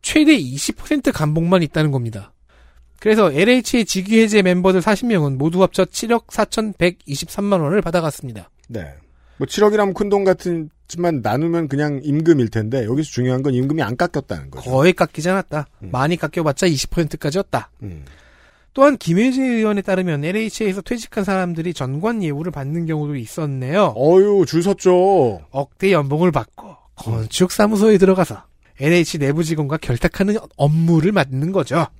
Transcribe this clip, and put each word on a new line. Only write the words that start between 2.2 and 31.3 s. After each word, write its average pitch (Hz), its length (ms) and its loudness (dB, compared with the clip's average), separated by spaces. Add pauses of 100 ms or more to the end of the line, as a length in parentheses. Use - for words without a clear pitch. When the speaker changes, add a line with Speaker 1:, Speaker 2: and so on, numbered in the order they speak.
Speaker 1:
그래서 214 300 4
엘에이치의 226 540 2
직위 196 360 2
해제 214 220 4
멤버들 185 380 2
사십 208 280 0
명은 151 280 0
모두 165 260 0
합쳐 185 220 2
칠억 233 480 -4
사천백이십삼만 196 1300 -4
원을 170 220 0
받아갔습니다. 151 680 -6 (180)
Speaker 2:
네. 85 260 -12 (420)
뭐 143 100 -4
칠억이라면 208 480 2
큰 208 160 -4
돈 196 140 2
같지만 170 1000 -2
나누면 156 460 -2
그냥 143 360 -2
임금일 147 460 2
텐데 113 340 -4
여기서 139 260 -4
중요한 127 320 -2
건 139 120 -2
임금이 139 280 -2
안 123 140 -4
깎였다는 127 540 -6
거죠. - 200 -14
Speaker 1:
거의 143 220 4
깎이지 165 360 -2
않았다. 175 380 -4 (160)
Speaker 2:
음. 98 80 -14
Speaker 1:
많이 139 260 0
깎여봤자 156 500 -2
이십 151 240 -2
퍼센트까지였다. 156 800 -4 (120)
Speaker 2:
음. 82 220 -14 (680)
Speaker 1:
또한 269 240 4
김혜재 240 460 2
의원에 220 400 0
따르면 180 420 -2
엘에이치에서 202 580 -4
퇴직한 226 420 -6
사람들이 175 500 -2
전관 170 480 -4
예우를 156 300 -4
받는 147 340 -6
경우도 147 300 -4
있었네요. 139 800 -2
Speaker 2:
어유, 190 500 4
줄 165 160 0
섰죠. 180 880 2
Speaker 1:
억대 139 420 -2
연봉을 156 400 2
받고 113 420 -6 (220)
건축사무소에 196 1000 2
들어가서 185 440 2 (380)
엘에이치 165 380 2
내부 143 260 0
직원과 156 320 -2
결탁하는 190 600 -2 (200)
업무를 165 560 2
맡는 143 400 -2